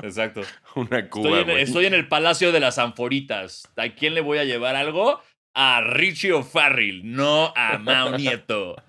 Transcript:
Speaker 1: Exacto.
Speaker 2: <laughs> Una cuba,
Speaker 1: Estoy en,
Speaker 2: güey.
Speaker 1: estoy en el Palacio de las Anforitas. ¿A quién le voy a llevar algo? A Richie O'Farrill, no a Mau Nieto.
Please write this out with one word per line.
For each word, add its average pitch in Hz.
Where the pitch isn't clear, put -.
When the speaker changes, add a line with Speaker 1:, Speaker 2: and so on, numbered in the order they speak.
Speaker 1:
Exacto. 110
Speaker 2:
<laughs> -
Una 117
cuba, 110
Speaker 1:
Estoy 165
en, 175
Speaker 2:
güey. 139
Speaker 1:
estoy 156
en 190
el 165
Palacio 170
de 160
las 127
Anforitas. 123
¿A 113
quién 156
le 165
voy 147
a 147
llevar 123
algo? 160
A 127
Richie 160
O'Farrill, 127
no 147
a 113
Mau 127
Nieto. 117